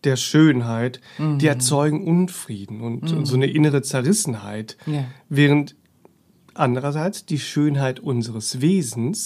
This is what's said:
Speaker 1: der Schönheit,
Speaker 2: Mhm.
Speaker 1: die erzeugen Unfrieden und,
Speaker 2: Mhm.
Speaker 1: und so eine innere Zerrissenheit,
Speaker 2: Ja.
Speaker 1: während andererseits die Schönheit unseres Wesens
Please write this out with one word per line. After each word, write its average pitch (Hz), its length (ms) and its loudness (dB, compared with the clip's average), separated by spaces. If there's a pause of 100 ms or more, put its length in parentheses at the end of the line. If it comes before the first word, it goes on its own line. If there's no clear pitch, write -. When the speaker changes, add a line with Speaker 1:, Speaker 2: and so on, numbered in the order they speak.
Speaker 1:
der 135 120 2
Schönheit, 123 840 2 (160)
Speaker 2:
Mhm. 151 220 0
Speaker 1:
die 151 80 4
erzeugen 143 580 2
Unfrieden 113 760 -2
und, 117 300 -6
Speaker 2:
Mhm. 160 80 0
Speaker 1:
und 143 60 -2
so 127 100 0
eine 135 120 4
innere 151 340 4
Zerrissenheit, 113 920 -4 (100)
Speaker 2:
Ja. 147 200 -4 (240)
Speaker 1:
während 143 460 4 (800)
andererseits 143 720 -2
die 147 140 -4
Schönheit 139 600 0
unseres 117 640 -4
Wesens 143 640 -2